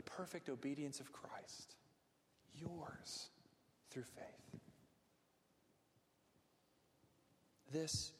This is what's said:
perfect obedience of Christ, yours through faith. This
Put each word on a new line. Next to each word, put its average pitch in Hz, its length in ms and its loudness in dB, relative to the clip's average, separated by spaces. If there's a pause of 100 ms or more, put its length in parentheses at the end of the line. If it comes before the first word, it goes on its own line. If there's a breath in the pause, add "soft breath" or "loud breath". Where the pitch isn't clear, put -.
perfect - 440 0
obedience 139 520 4
of 135 120 -8
Christ, - 640 -6 (800)
yours - 760 -2 (600)
through 123 140 0
faith. - 560 -8 (3000)
This 156 480 6